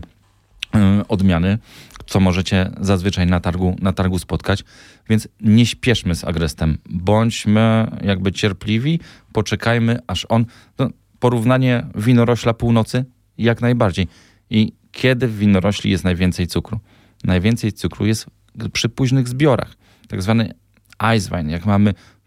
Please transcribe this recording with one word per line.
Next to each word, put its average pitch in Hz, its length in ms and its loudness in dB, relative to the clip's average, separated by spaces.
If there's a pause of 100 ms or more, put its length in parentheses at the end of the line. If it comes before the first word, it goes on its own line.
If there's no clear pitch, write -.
(760)
e, 202 340 4
odmiany, 180 500 2 (480)
co 101 140 0
możecie 92 500 0 (100)
zazwyczaj 92 460 0
na 90 140 2
targu, 90 420 -2
na 95 100 0
targu 92 260 0
spotkać, - 460 -4 (440)
więc 110 200 0 (120)
nie 110 260 6
śpieszmy - 480 -2
z 80 100 -8
agrestem. 80 540 -2 (120)
Bądźmy 110 1000 0 (120)
jakby 95 300 -2
cierpliwi, 110 680 -2 (320)
poczekajmy, 117 760 0
aż - 220 -6
on, 117 160 2 (340)
no, 135 100 0 (320)
porównanie 123 760 2
winorośla 117 600 2
północy, 117 500 0 (340)
jak 113 220 0
najbardziej. 117 480 0 (420)
I 110 220 2 (200)
kiedy 127 360 0
w 107 100 -6
winorośli 101 520 2
jest 90 140 -2
najwięcej 90 420 0
cukru? - 320 -6 (460)
Najwięcej 101 480 0
cukru - 340 -6
jest 110 200 -2 (460)
przy - 160 -2
późnych 127 400 0
zbiorach, 131 460 0 (340)
tak 101 140 -6
zwany 113 320 0 (480)
Eiswein, 90 480 -2
jak 85 160 -6
mamy 104 280 2 (320)